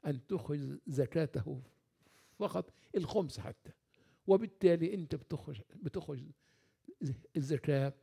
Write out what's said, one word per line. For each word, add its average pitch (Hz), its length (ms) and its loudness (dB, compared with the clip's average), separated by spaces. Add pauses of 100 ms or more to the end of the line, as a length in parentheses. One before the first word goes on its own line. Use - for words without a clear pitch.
أن 139 200 -4
تخرج 147 600 -4
زكاته 139 760 0 (760)
فقط، - 340 -2 (240)
الخمس 175 440 0
حتى، - 300 -12 (560)
وبالتالي 190 680 6
أنت 170 200 -4
بتخرج، 127 460 -8 (140)
بتخرج 151 480 -6 (1120)
الزكاة 139 560 0 (100)